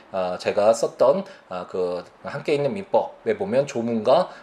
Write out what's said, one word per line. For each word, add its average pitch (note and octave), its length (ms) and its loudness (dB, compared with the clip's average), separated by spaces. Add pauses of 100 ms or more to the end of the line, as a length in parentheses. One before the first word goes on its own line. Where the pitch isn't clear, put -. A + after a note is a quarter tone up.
(120)
어, F2+ 260 -2
제가 G#2 340 4
썼던, D3 520 2 (260)
어, F2+ 180 -8
그 F2+ 340 -4 (200)
함께 C#3+ 320 -4
있는 C#3+ 180 0
민법에 G2+ 640 -2
보면 A2 300 0
조문과 A#2+ 640 0 (120)